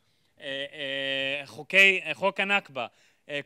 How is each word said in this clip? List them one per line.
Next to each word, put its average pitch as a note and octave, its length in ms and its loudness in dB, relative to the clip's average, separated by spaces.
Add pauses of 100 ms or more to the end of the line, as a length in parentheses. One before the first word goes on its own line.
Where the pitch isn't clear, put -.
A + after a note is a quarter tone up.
(400)
אה, - 60 -20
אה, C#3 1000 -4
חוקי, F#3 580 4
אה, D3+ 100 -6
חוק F#3+ 260 -2
הנכבה, F#3+ 460 -2 (420)
אה, C#3+ 180 -4